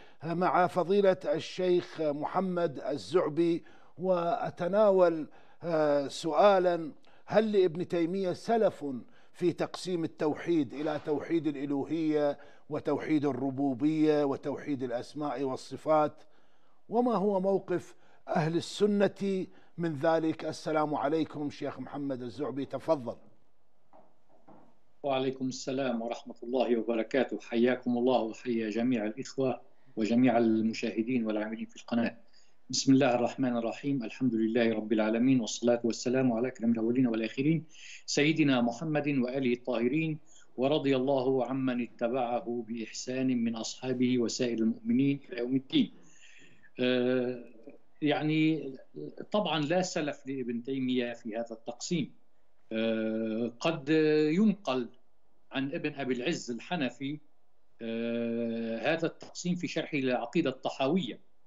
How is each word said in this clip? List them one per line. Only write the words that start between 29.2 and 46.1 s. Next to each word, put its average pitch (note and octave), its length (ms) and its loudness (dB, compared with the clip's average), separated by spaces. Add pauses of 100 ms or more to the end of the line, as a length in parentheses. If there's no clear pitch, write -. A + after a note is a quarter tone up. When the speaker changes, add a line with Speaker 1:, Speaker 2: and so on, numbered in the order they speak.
Speaker 2:
وجميع A#2 420 4
المشاهدين A2+ 880 2
والعاملين A2 400 -4
في - 100 -20
القناة. - 400 -2 (540)
بسم C3+ 220 4
الله C3 220 6
الرحمن A#2+ 420 0
الرحيم. A#2 480 -2
الحمد A#2+ 300 -2
لله A2+ 380 2
رب A2 200 -2
العالمين، A#2 480 4
والصلاة A#2+ 440 2
والسلام B2 480 2
على A#2 160 0
أكرم A#2 240 0
الأولين A#2+ 340 2
والآخرين B2+ 580 0 (420)
سيدنا D3 540 4
محمد D3 480 0
وآله B2+ 440 0
الطاهرين، C3 640 0 (380)
ورضي C#3 400 2
الله C3 480 2
عمن B2+ 380 -2
اتبعه A#2+ 880 -2
بإحسان B2 760 -2
من A#2 120 -2
أصحابه B2 640 -2
وسائر A#2 400 0
المؤمنين A#2+ 680 2
إلى - 100 -8
يوم B2 180 -2
الدين. C3 380 0 (880)